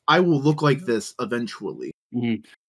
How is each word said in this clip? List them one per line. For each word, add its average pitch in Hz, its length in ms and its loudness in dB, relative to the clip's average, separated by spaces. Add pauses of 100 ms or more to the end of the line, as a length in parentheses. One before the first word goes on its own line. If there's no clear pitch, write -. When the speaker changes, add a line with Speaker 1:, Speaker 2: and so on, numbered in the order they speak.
Speaker 1:
I 156 140 6
will 165 200 2
look 151 200 2
like 139 240 2
this 110 340 -2
eventually." 104 720 -6 (220)
Speaker 2:
Mm-hmm. 117 280 -2 (280)